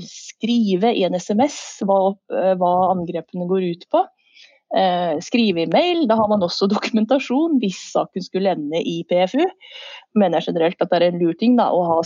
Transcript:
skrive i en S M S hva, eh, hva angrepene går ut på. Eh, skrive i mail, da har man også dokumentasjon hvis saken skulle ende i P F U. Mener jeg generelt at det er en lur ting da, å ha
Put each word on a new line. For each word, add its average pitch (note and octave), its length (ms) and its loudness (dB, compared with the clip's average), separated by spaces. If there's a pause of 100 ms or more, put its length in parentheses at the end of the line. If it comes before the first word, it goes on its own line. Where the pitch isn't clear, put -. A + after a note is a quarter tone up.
skrive A3 880 -2
i - 80 0
en F3+ 160 0
S - 160 -8
M A3 80 2
S - 400 -4
hva, G3 320 2 (160)
eh, F#3 240 0
hva F3+ 180 0 (220)
angrepene F3 560 -6
går F#3+ 240 0
ut F3 160 -16
på. E4+ 160 2 (640)
Eh, F3 480 0
skrive G3 460 0
i - 20 -2
mail, E4 400 2
da G#3+ 80 2
har A3 160 2
man G#3 160 2
også G3 240 -2
dokumentasjon C4 880 0
hvis G3+ 320 -4
saken D#3+ 320 -4
skulle F#3 320 -2
ende D#3 240 -4
i E3+ 240 -4
P F3 160 -2
F F#3 160 0
U. C#4 80 2 (720)
Mener F3+ 240 4
jeg E3+ 160 -4
generelt E3+ 240 0
at F3 140 0
det E3+ 80 2
er F3 80 4
en F3 100 -2
lur E3 160 2
ting A#3+ 240 2
da, G3+ 160 2
å F3 140 2
ha E3 180 2